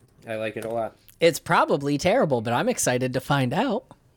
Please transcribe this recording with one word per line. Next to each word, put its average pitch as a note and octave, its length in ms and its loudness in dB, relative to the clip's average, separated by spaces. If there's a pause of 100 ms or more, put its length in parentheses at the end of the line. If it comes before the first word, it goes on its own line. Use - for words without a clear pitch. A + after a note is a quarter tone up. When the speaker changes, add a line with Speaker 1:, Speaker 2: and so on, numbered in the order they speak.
(280)
Speaker 1:
I A2 80 -6
like A2 200 -6
it A2 80 -6
a A2 40 -6
lot. A2+ 280 -4 (240)
Speaker 2:
It's E3 180 4
probably E3 580 0
terrible, D3+ 460 2
but A2+ 100 -2
I'm D#3 160 0
excited B2+ 460 0
to C3 60 -2
find C3+ 340 0
out. A3+ 300 -2 (320)